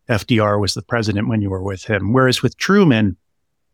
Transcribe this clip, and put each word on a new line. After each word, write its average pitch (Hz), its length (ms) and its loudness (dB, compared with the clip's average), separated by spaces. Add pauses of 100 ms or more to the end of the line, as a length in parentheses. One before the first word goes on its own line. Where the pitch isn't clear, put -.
F 113 180 -2
D 120 120 2
R 104 200 2
was 101 140 -4
the 107 80 -8
president 110 480 -4
when 110 120 -2
you 101 80 -2
were 95 140 -6
with 98 220 -8
him. 101 260 -2
Whereas 127 300 2
with - 160 -4
Truman, 127 580 2 (580)